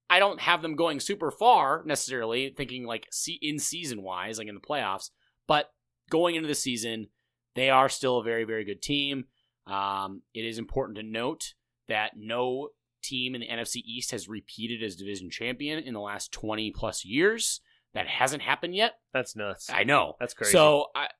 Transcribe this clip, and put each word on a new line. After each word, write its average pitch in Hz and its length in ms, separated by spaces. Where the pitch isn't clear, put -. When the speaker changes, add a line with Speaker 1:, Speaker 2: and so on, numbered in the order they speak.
Speaker 1:
I 180 80
don't 196 220
have 170 220
them 160 140
going 156 240
super 180 300
far 165 560
necessarily, 131 640
thinking, 127 360
like, 113 240
se-, - 320
in 151 160
season 139 440
wise, 95 360
like, 107 100
in 104 60
the 98 60
playoffs, 107 500
but 147 240
going 170 260
into 160 120
the 147 60
season, 113 540
they 131 160
are 131 180
still 127 300
a 113 60
very, 113 200
very 110 200
good 101 180
team. 139 420
Um, 98 560
it 110 100
is 113 140
important 117 400
to 110 40
note 117 520
that 107 280
no 123 520
team 127 320
in 120 60
the 113 80
N 117 100
F 117 100
C 123 120
East 117 320
has 95 160
repeated 110 560
as 101 120
division 95 340
champion 139 500
in 127 140
the 104 60
last 101 320
twenty 107 380
plus - 340
years. 190 560
That 98 120
hasn't 139 360
happened 170 320
yet. 220 200
Speaker 2:
That's 127 200
nuts. 104 360
Speaker 1:
I 101 140
know. 117 360
Speaker 2:
That's 123 140
crazy. 110 180
Speaker 1:
So, 151 420
I, 143 140